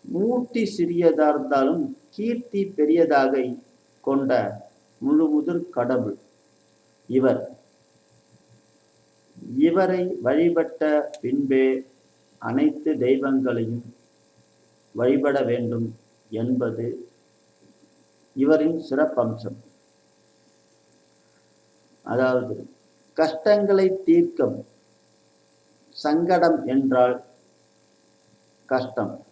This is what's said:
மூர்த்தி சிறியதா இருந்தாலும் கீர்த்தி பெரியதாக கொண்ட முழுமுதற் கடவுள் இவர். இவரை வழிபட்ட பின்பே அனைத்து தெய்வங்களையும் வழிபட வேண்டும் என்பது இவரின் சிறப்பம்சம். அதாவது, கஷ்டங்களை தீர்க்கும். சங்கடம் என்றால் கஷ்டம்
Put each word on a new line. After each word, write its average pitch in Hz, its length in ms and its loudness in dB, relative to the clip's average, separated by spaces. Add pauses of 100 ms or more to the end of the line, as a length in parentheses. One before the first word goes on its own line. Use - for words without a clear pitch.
மூர்த்தி 233 600 -2
சிறியதா 170 640 2
இருந்தாலும் 139 680 0 (140)
கீர்த்தி 214 560 -4
பெரியதாக 139 880 2 (460)
கொண்ட 131 640 -2 (340)
முழுமுதற் 156 720 0
கடவுள் 120 460 -2 (920)
இவர். 127 520 0 (2000)
இவரை 180 680 2
வழிபட்ட 151 880 0 (100)
பின்பே 131 640 0 (540)
அனைத்து 143 600 -2
தெய்வங்களையும் 123 960 -2 (1000)
வழிபட 139 500 0
வேண்டும் 117 560 -4 (320)
என்பது 117 800 -4 (1200)
இவரின் 156 440 2
சிறப்பம்சம். 120 840 -4 (2500)
அதாவது, 127 680 -2 (460)
கஷ்டங்களை 190 920 2
தீர்க்கும். 170 640 2 (1200)
சங்கடம் 165 760 0
என்றால் 127 580 2 (1400)
கஷ்டம் 123 640 -4